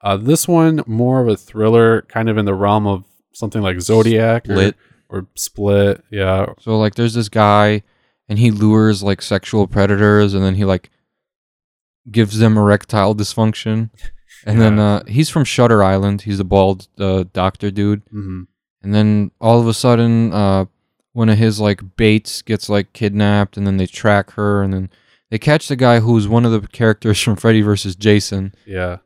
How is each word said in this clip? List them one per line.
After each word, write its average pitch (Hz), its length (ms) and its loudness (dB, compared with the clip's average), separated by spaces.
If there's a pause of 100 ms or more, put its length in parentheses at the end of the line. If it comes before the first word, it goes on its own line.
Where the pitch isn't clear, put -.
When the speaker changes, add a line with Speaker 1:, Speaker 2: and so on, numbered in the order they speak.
Speaker 1:
Uh, 101 160 -2
this 135 280 -2
one, 160 400 2
more 123 360 0
of 120 60 0
a 104 80 0
thriller, 113 680 2
kind 113 260 -6
of 107 80 -2
in 107 80 0
the 98 80 -2
realm 101 340 0
of 98 180 -4 (280)
something 107 300 -8
like 92 180 -4
Zodiac 113 680 2
or - 20 -2
Speaker 2:
Split. 98 240 0 (320)
Speaker 1:
or 98 260 -12
Split, 101 760 -2
yeah. 95 500 -4
Speaker 2:
So, 110 180 -2
like, 107 180 0
there's 117 180 -2
this 113 160 -4
guy, 104 520 2 (460)
and 104 100 -4
he 120 120 4
lures, 107 520 2
like, 101 200 -4
sexual 101 440 -2
predators, 101 680 2
and 95 100 -2
then 95 120 -2
he, 101 100 -2
like, 95 240 -4 (1200)
gives 107 280 0
them 110 180 4
erectile 104 580 2
dysfunction. 110 760 -4 (540)
And 107 160 0
then, 107 160 4
Speaker 1:
Yeah. 107 80 2 (120)
Speaker 2:
uh, - 100 -6
he's 147 220 -2
from 151 160 -2
Shutter 117 380 2
Island. 98 400 0
He's 98 160 -6
the 98 60 -2
bald, 95 440 0 (100)
uh, 95 340 -2
doctor 95 380 -4
dude. 104 360 -2
Speaker 1:
Mm-hmm. 95 360 -12 (400)
Speaker 2:
And 101 120 -4
then 107 360 0 (100)
all 117 200 2
of 117 60 0
a 113 80 0
sudden, 117 580 0
uh, 98 340 0 (460)
one 113 160 0
of 107 100 4
his, 110 200 0
like, 101 380 -4
baits 110 460 0
gets, - 260 -6
like, 101 240 -2
kidnapped, 104 640 -2
and 101 100 -4
then 98 120 -2
they 92 80 -2
track 101 460 -2
her, 101 300 -2
and 95 100 -4
then 95 180 -8 (400)
they 113 80 -6
catch 151 280 0
the 143 100 -6
guy 120 240 4
who's 110 280 2
one 117 160 2
of 117 80 2
the 101 160 -4
characters 110 520 0
<laughs> - 20 -4
from 107 140 -2
Freddy 110 260 2
versus 101 340 -2
Jason. 98 580 0 (120)
Speaker 1:
Yeah. 90 400 -8